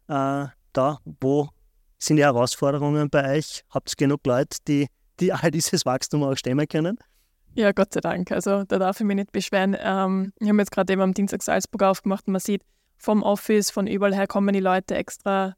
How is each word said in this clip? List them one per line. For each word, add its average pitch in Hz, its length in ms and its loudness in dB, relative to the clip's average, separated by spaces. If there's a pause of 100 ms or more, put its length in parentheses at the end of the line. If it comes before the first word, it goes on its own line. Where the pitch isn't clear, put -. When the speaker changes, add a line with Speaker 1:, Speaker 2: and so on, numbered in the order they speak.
Speaker 1:
äh, 139 380 -2 (260)
da. 135 260 0 (220)
Wo 143 280 2 (520)
sind - 160 2
die 147 60 6
Herausforderungen 143 880 2
bei 139 280 2
euch? - 320 -6
Habt - 220 -6
ihr - 40 -10
genug 143 300 0
Leute, 131 400 0
die, 143 220 0 (300)
die 180 140 2
all 175 180 0
dieses 160 360 -2
Wachstum 135 360 0
auch 135 140 0
stemmen 143 320 -2
können? 170 300 -2 (560)
Speaker 2:
Ja, 208 180 2
Gott 196 200 0
sei 165 80 -2
Dank. 175 300 -2
Also 196 340 0
da 196 140 0
darf 190 220 -2
ich 220 60 -2
mich 202 100 0
nicht 196 160 -4
beschweren. 196 460 0
Ähm, 190 600 -2
wir 208 100 -2
haben 208 100 4
jetzt 202 120 2
gerade 190 220 0
eben 190 100 2
am 190 120 2
Dienstag 202 280 -2
Salzburg - 400 -2
aufgemacht 196 440 0
und 196 60 -2
man 190 80 -2
sieht, 202 220 -2 (360)
vom 214 240 0
Office, 208 480 0
von 196 160 -2
überall 196 280 0
her 196 120 0
kommen 202 260 0
die 196 80 0
Leute 185 360 0
extra 190 600 -4